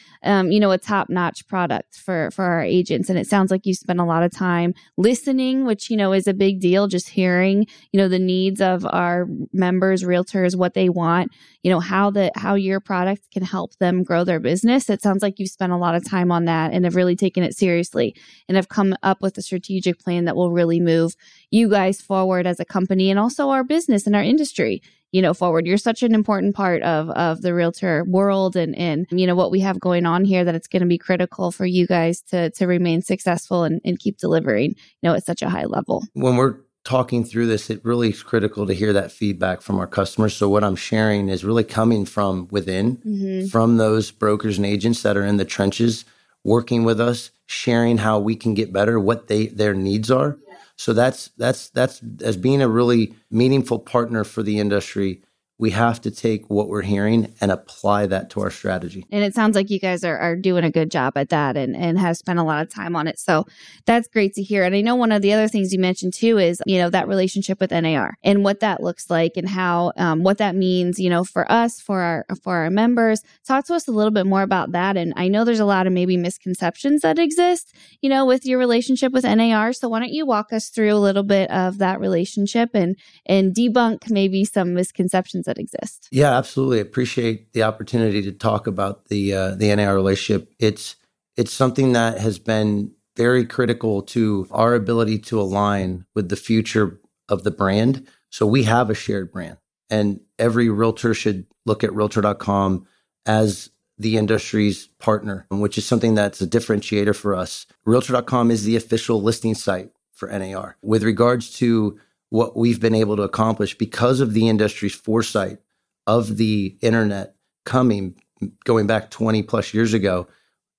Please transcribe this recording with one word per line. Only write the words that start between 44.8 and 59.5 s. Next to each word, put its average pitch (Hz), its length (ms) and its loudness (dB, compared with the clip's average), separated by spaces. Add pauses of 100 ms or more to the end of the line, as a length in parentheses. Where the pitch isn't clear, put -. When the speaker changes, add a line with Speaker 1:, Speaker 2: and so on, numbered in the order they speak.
Speaker 2:
that 104 140 2
are 101 80 0
in 101 120 0
the 98 80 0
trenches, 113 600 -2 (380)
working 117 400 0
with 113 180 2
us, 120 300 -2 (160)
sharing 117 520 0
how 107 200 2
we 107 160 -2
can 110 200 -2
get 98 180 -2
better, 104 260 2
what 107 300 0
they, 110 180 0
their 104 280 0
needs 101 360 -2
are. 139 340 2
Speaker 1:
Yeah. - 100 -20 (200)
Speaker 2:
So - 180 -2
that's, 123 440 0
that's, 120 320 -2
that's, - 340 -4 (220)
as 110 120 -2
being 131 240 2
a 131 80 4
really 117 460 2 (160)
meaningful 127 480 2
partner 117 460 -2
for - 180 -8
the 104 160 -2
industry, 98 640 -2 (360)
we 110 120 0
have 113 300 0
to 113 100 -6
take 110 400 -4
what 104 160 0
we're 98 160 -4
hearing 104 580 0
and 101 120 2
apply 101 540 -2
that 95 240 -4
to 104 100 -8
our 95 100 -4
strategy. 92 640 -8
Speaker 1:
And 208 100 -2
it 202 100 -2
sounds 214 220 2